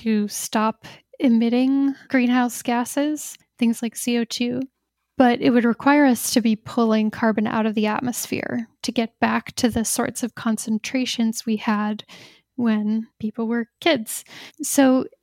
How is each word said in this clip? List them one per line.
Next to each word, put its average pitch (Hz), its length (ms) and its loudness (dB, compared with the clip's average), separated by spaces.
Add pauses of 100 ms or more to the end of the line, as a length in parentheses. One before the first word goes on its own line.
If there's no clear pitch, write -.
to 214 260 0
stop - 580 -4 (320)
emitting 262 760 2 (140)
greenhouse 247 540 2
gases, 277 760 -4 (220)
things 233 240 0
like 226 140 -6
C 240 200 -2
O 233 80 0
two, 247 380 -4 (560)
but 247 220 4
it 277 80 2
would 233 160 4
require 285 400 4
us 247 300 2
to 233 80 4
be 220 120 2
pulling 220 560 0
carbon 220 360 0
out 226 180 -2
of 220 100 -2
the 214 120 0
atmosphere - 840 -4 (140)
to 233 100 -6
get 226 260 -4
back 226 380 -2
to 233 140 2
the 226 140 -2
sorts - 380 -4
of 226 120 -6
concentrations 226 1120 -2
we 220 100 0
had 214 480 -4 (520)
when 220 520 0 (100)
people 226 300 -6
were 233 180 -2 (140)
kids. 220 440 -2 (380)
So 262 440 4 (160)